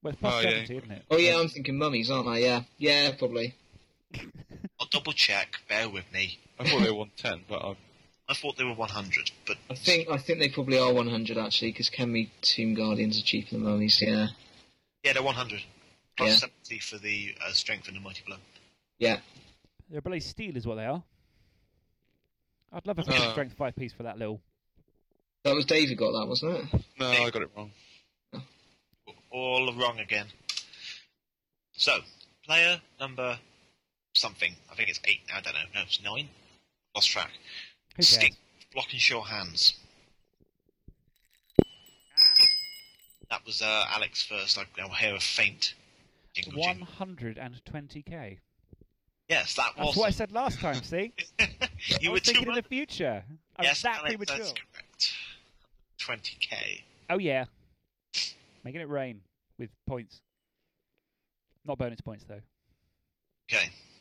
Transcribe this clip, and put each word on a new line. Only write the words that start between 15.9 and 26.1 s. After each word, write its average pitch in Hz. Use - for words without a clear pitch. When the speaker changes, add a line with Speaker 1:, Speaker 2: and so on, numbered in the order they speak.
Speaker 4:
Plus 120
Speaker 3:
Yeah. 110
Speaker 4:
seventy -
for -
the, 104
uh, 92
strength 104
and 95
the -
Mighty 95
Blow. 98
Speaker 3:
Yeah. 113
Speaker 1:
They're 151
bloody 175
steel 196
is 117
what 117
they 110
are. 151
I'd 175
love 202
a -
Speaker 2:
Uh. 123
Speaker 1:
strength 127
five 131
piece 127
for -
that 110
little 107
Speaker 3:
That 139
was 143
Dave 156
who 127
got 110